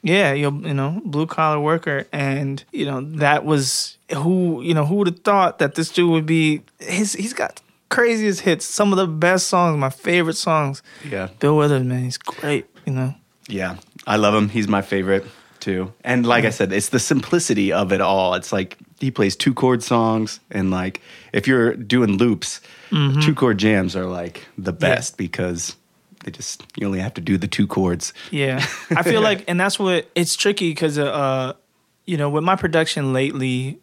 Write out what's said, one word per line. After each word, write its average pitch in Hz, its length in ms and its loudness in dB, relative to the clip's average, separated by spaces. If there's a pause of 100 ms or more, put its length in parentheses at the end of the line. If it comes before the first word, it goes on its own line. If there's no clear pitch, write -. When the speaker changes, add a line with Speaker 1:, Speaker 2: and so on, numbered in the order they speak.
Speaker 1:
Yeah, 180 300 2
you, 143 180 0 (140)
you 160 100 -4
know, 139 300 -2
blue 156 220 -2
collar 156 340 0
worker. 151 520 -2
And, 139 500 -4 (100)
you 277 140 -4
know, 135 160 -6 (160)
that 147 260 2
was 139 540 0 (160)
who, 170 480 0
you 165 120 0
know, 151 100 2
who 165 120 0
would 202 100 2
have 170 140 -4
thought 196 400 2
that 143 160 0
this 165 140 -2
dude 175 200 2
would 160 160 2
be, 156 360 2 (180)
his, 196 320 -2
he's 226 200 -6
got - 280 -6 (280)
craziest 220 520 2
hits, 165 240 0
some 202 280 2
of 190 60 4
the 190 80 2
best 175 400 2
songs, 175 320 2
my 135 120 0
favorite 165 460 0
songs. 147 460 -2 (260)
Speaker 2:
Yeah. 95 200 -4 (100)
Speaker 1:
Bill 147 180 4
Withers, 147 280 2
man, 127 200 -2
he's 123 140 -6
great, - 480 -4 (180)
you 143 80 -4
know? 131 220 -2 (340)
Speaker 2:
Yeah, 92 280 -6 (300)
I 104 100 2
love 104 180 4
him. 104 140 4
He's 104 180 0
my 101 160 2
favorite, 98 420 0 (360)
too. 92 320 -4 (100)
And 123 240 0
like 117 160 4
I 110 60 2
Speaker 1:
Yeah. - 20 2
Speaker 2:
said, 98 220 -2
it's 101 160 0
the 131 100 0
simplicity 120 760 0
of 92 200 2
it 95 80 2
all. 95 340 2
It's 90 180 -6
like, 95 240 -4 (220)
he 135 120 -2
plays 98 260 0
two 135 180 0
chord 127 280 2
songs, 113 580 0 (100)
and, 95 200 -2
like, 92 300 -4 (320)
if - 140 -2
you're 123 280 2
doing 110 440 0
loops, 113 420 0 (300)
Speaker 1:
Mm-hmm. 143 300 2
Speaker 2:
two 151 140 4
chord 120 240 2
jams 95 380 2
are, 92 100 -4
like, 87 400 -10 (120)
the 92 140 -6
Speaker 1:
Yeah. 82 60 -8 (180)
Speaker 2:
best - 200 -8
because 87 600 -6 (480)
they - 60 -10
just, - 320 -12 (140)
you 104 100 -4
only 98 140 -2
have 95 140 -4
to - 60 -10
do 87 180 0
the 98 100 -2
two 101 180 0
chords. 90 460 -2 (180)
Speaker 1:
Yeah. 139 340 -2 (260)
I 165 120 2
feel 208 180 2
Speaker 2:
<laughs> - 20 2
Speaker 1:
like, 208 260 0
and 175 100 0
that's 190 200 0
what, 185 360 0
it's 170 220 0
tricky 202 380 0
'cause, 151 240 0
uh, 147 80 0
uh, 135 460 -2 (540)
you 175 100 -2
know, 147 140 0
with 151 140 0
my 185 100 4
production 160 580 0
lately 131 720 -2